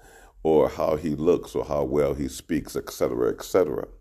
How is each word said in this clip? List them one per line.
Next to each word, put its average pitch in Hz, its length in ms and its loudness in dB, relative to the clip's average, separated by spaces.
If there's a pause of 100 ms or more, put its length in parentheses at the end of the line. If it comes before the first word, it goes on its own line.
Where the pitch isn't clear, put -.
(440)
or 78 240 6
how 80 260 0
he 76 220 -2
looks, 80 400 0
or 60 80 -2
how 71 180 -2
well 69 320 0
he 69 140 -4
speaks, - 480 -6
et - 160 -8
cetera, 60 360 0
et - 140 -4
cetera. - 460 0 (120)